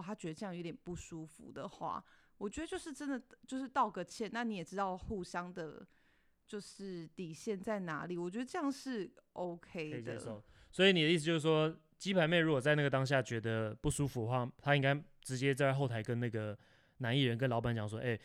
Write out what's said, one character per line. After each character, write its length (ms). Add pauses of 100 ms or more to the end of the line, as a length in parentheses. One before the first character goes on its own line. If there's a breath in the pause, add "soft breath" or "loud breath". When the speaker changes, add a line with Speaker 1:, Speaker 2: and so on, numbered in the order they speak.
Speaker 1:
他 80
觉 140
得 80
这 100
样 100
有 60
点 220
不 120
舒 300
服 260
的 160
话， 360 (340 soft breath)
我 100
觉 140
得 60
就 100
是 160
真 160
的 100 (280)
就 100
是 100
道 220
个 160
歉， 260
那 120
你 120
也 80
知 140
道 180
互 280
相 280
的 340 (640)
就 120
是 560
底 180
线 260
在 200
哪 260
里， 120
我 120
觉 80
得 80
这 120
样 140
是 400 (220)
OK 560
的。 20
Speaker 2:
可 60
以 60
接 160
受。 240 (280 soft breath)
所 160
以 60
你 100
的 60
意 80
思 80
就 80
是 60
说， 360 (220)
鸡 160
排 140
妹 120
如 120
果 100
在 140
那 80
个 60
当 160
下 160
觉 200
得 340
不 140
舒 180
服 140
的 80
话， 280
她 180
应 60
该 180 (220)
直 160
接 160
在 200
后 140
台 160
跟 160
那 100
个 280 (420 soft breath)
男 180
艺 60
人 140
跟 120
老 100
板 160
讲 140
说 100
，“哎， 260